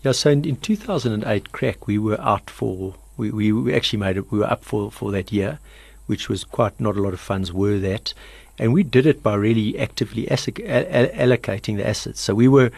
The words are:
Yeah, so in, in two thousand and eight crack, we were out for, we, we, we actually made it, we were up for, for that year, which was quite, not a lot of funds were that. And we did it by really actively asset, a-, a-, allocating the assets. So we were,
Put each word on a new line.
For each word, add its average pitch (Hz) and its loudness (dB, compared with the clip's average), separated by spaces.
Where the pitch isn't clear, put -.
Yeah, 135 4
so - 4
in, 147 4
in 143 -2
two 214 -2
thousand 127 -2
and 107 -2
eight 104 -2
crack, - -4
we 104 0
were 107 0
out 104 0
for, 95 -6
we, 107 -4
we, 107 2
we 123 0
actually 110 0
made 95 0
it, 98 -6
we 107 0
were 104 0
up - -4
for, 104 -4
for 101 -6
that 95 -4
year, 101 -2
which - -4
was 101 -4
quite, - -4
not 104 -2
a 101 0
lot 98 -2
of 90 -10
funds 95 -4
were 101 0
that. 98 -4
And 113 0
we 185 4
did 131 4
it 151 2
by 104 0
really 107 2
actively - -4
asset, - -2
a-, - -10
a-, 135 0
allocating 107 0
the 101 -2
assets. - -6
So 101 0
we 117 6
were, 131 8